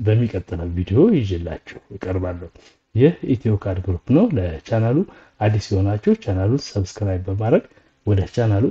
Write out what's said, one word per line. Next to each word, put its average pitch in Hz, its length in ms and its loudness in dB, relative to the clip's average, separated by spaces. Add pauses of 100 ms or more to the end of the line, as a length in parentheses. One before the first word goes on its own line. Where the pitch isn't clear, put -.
በሚቀጥለው 101 680 0
ቪዲዮ 90 300 0 (120)
ይዤላችሁ 90 640 -4 (120)
እቀርባለሁ። 90 580 -6 (460)
ይህ 139 200 4 (120)
ኢትዮ 113 300 0
ካድ 95 240 -4
ግሩፕ 90 300 -4
ነው። 165 200 6
ለቻናሉ 110 680 -2 (420)
አዲስ 107 260 2
የሆናችሁ 101 500 0
ቻናሉን 107 460 -2
ሰብስክራይብ 95 600 -4
በማድረግ 110 400 0 (420)
ወደ 101 220 4
ቻናሉ 110 420 0